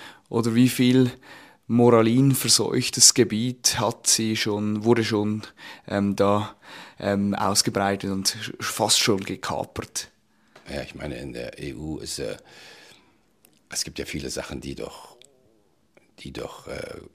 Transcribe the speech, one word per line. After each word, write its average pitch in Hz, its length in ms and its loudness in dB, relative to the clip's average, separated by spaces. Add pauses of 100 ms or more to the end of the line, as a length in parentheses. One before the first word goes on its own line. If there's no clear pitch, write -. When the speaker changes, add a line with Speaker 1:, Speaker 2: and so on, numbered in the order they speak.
(300)
Speaker 1:
oder 117 240 0
wie 123 160 6
viel 127 420 4 (540)
moralin 120 680 6
verseuchtes - 800 4
Gebiet 120 640 0
hat 113 280 -2
sie 110 300 0
schon, 104 480 -2
wurde 117 200 4
schon, 107 380 0 (440)
ähm, 101 300 0
da, 101 400 2 (420)
ähm, 101 360 0
ausgebreitet 98 760 -2
und 95 180 -4
sch-, - 320 -8
fast - 380 0
schon 98 260 0
gekapert? - 840 -8 (600)
Speaker 2:
Ja, 71 120 -8
ich - 120 -14
meine, 71 220 -10
in 64 160 -12
der 60 300 -12
E 71 120 -10
U 76 240 -10
ist, - 200 -10
äh, 57 180 -8 (1300)
es - 160 -8
gibt - 140 -10
ja 67 80 -8
viele 69 240 -8
Sachen, - 300 -10
die 67 140 -10
doch, - 420 -14 (1040)
die 67 120 -14
doch, - 340 -12
äh, - 320 -12 (160)